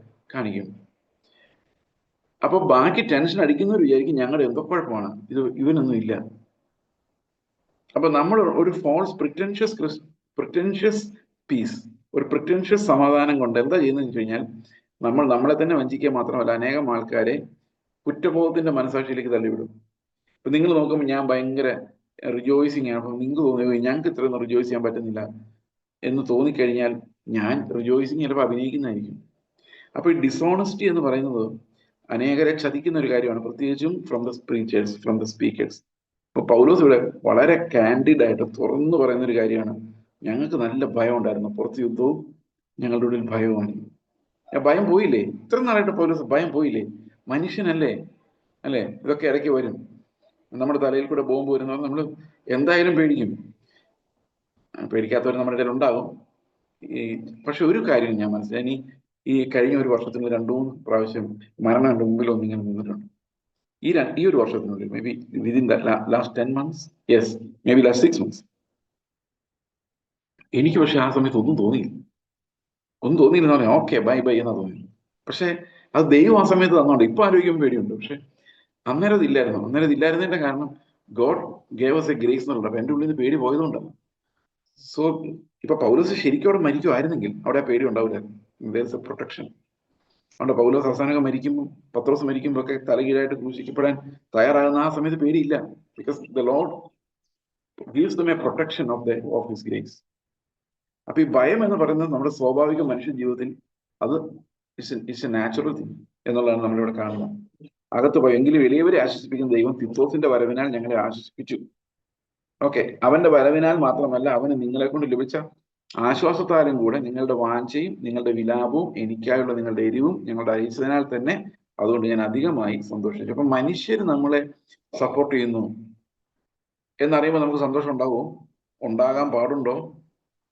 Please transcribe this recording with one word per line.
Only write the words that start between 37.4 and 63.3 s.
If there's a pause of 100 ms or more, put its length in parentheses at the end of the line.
കാൻഡിഡ്
ആയിട്ട്
തുറന്നു
പറയുന്ന
ഒരു
കാര്യമാണ്, (300)
"ഞങ്ങൾക്ക്
നല്ല
ഭയം
ഉണ്ടായിരുന്നു,
പുറത്ത്
യുദ്ധവും (440)
ഞങ്ങളുടെ
ഉള്ളിൽ
ഭയവുമാണ്." (840)
ആ
ഭയം
പോയില്ലേ?
ഇത്ര
നാളായിട്ട്
പൗലോസ്
ഭയം
പോയില്ലേ? (420)
മനുഷ്യനല്ലേ, (560)
അല്ലേ?
ഇതൊക്കെ
ഇടയ്ക്ക്
വരും. (680)
നമ്മുടെ
തലയിൽ
കൂടെ
ബോംബ്
വരുന്നവർ
നമ്മൾ (320)
എന്തായാലും
പേടിക്കും. (1400)
പേടിക്കാത്തവർ
നമ്മുടെ
ഇടയിൽ
ഉണ്ടാകും. (640)
ഈ,
പക്ഷെ
ഒരു
കാര്യം
ഞാൻ
മനസ്സിലായി, (440)
ഈ
കഴിഞ്ഞ
ഒരു
വർഷത്തിൽ
രണ്ട്
മൂന്ന്
പ്രാവശ്യം (220)
മരണം
എൻ്റെ
മുമ്പിൽ
വന്നിങ്ങനെ
നിന്നിട്ടുണ്ട്. (640)